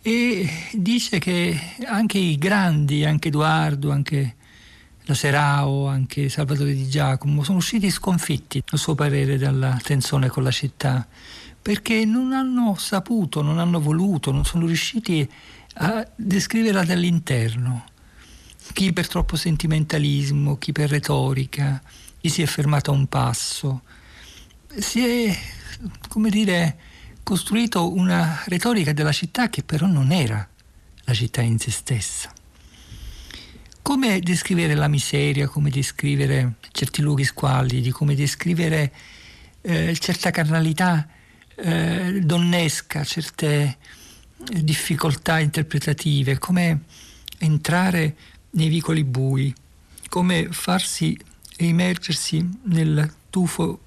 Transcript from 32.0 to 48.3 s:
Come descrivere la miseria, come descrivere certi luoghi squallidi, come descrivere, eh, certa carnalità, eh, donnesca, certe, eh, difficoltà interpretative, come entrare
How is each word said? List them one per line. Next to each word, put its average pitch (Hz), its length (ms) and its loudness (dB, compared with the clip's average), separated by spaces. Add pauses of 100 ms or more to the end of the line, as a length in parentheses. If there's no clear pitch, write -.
Come 262 400 0
descrivere 170 540 0
la 147 120 2
miseria, 143 600 0
come 147 220 0
descrivere 139 840 0 (160)
certi - 300 -4
luoghi 143 240 2
squallidi, 131 640 0
come 143 240 0
descrivere, 156 800 0 (680)
eh, 165 380 0
certa 175 320 -2
carnalità, 160 760 2 (480)
eh, 170 680 0
donnesca, 170 840 0
certe, 147 760 -2 (720)
eh, 170 120 -2
difficoltà 156 760 0
interpretative, 143 960 0
come 170 460 0 (560)
entrare 160 760 2 (360)